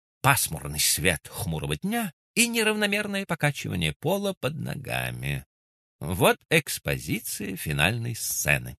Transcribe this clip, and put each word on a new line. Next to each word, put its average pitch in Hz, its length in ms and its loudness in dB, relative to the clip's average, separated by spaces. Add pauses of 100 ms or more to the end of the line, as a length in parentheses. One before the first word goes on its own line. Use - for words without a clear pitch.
(200)
пасмурный 76 600 4
свет 78 480 2
хмурого 76 480 -4
дня 214 360 -4 (220)
и 233 140 6
неравномерное 208 760 0
покачивание 107 680 0
пола 196 460 -2
под 147 140 -2
ногами. 64 920 -4 (540)
Вот 104 380 2 (120)
экспозиция - 1040 -2
финальной 107 580 0
сцены. 64 640 -2